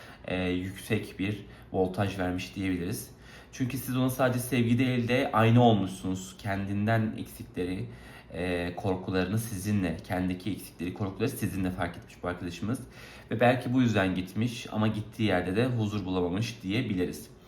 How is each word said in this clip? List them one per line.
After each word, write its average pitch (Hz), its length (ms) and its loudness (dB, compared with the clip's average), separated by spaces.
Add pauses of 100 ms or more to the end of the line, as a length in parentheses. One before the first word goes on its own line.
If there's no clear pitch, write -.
(240)
e, 90 240 -2
yüksek 95 680 -4
bir 98 280 -2 (260)
voltaj 92 460 0
vermiş 90 360 -2
diyebiliriz. 92 560 -4 (420)
Çünkü 127 260 -2
siz 123 180 -4
ona 131 140 4
sadece 123 280 2
sevgi 120 400 4
değil 123 300 2
de 127 240 2
ayna 113 300 8
olmuşsunuz. 95 760 2
Kendinden 101 800 0
eksikleri, 92 680 -6 (460)
e, 87 440 -2
korkularını 92 600 0
sizinle, 95 680 0
kendiki 92 460 -2
eksikleri, - 440 -6
korkuları - 340 -2
sizinle 95 420 -2
fark 87 260 -4
etmiş - 260 -18
bu 87 60 -4
arkadaşımız. 90 520 -4 (500)
Ve 110 100 -2
belki 123 320 4
bu 131 100 6
yüzden 101 320 4
gitmiş 110 580 -4
ama 107 160 2
gittiği - 340 -4
yerde 92 340 2
de 120 100 4
huzur 104 380 0
bulamamış 92 580 -2
diyebiliriz. 98 680 -2 (180)